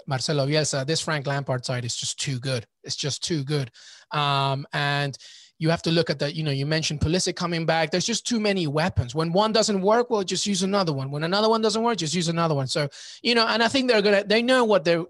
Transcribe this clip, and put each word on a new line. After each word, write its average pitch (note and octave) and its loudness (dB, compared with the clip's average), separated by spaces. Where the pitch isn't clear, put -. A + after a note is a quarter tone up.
Marcelo C#3 0
Bielsa, C#3+ 0
this D#3 -2
Frank D3+ -4
Lampard C#3 -2
side B2 -4
is A#2+ -6
just - -6
too C3+ -4
good. B2 -4
It's C#3 -8
just - -6
too D#3+ -2
good. C3+ -4
Um, C#3 0
and C#3+ 0
you D#3 0
have E3+ 0
to E3+ -2
look E3 2
at D3+ -4
that. D3 -2
You D#3+ -4
know, D3+ -2
you C3+ -2
mentioned D#3 -2
Pulisic F3 0
coming E3+ -2
back. D#3+ 2
There's F3+ 0
just A3 -4
too A#3+ 0
many G3 0
weapons. D3 -2
When D#3+ 0
one G#3+ 2
doesn't G#3 2
work, A3+ 4
well, G#3+ 0
just F#3 -4
use G3 -2
another F#3+ 0
one. C3+ -4
When D3 -4
another G3+ 2
one A3 2
doesn't A3 0
work, A#3 0
just D#3+ -4
use E3+ 0
another E3 2
one. C3+ -2
So, C#3+ -2
you A#3+ 2
know, A3+ 4
and A3 2
I A3+ 4
think B3+ 2
they're A3 4
gonna, G3+ 4
they G#3 2
know B3 4
what G3+ 4
they're, E3+ 2